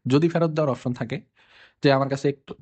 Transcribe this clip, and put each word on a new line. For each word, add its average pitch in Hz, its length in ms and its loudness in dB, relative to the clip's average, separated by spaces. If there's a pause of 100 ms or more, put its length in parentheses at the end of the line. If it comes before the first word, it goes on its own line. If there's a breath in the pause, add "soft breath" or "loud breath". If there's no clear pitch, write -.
যদি 147 220 4
ফেরত 165 260 0
দেওয়ার 151 180 0
অপশন 123 200 -6
থাকে 123 240 -8 (640 soft breath)
যে 143 100 4
আমার 135 160 2
কাছে 135 200 -2
একটু - 220 -6 (100)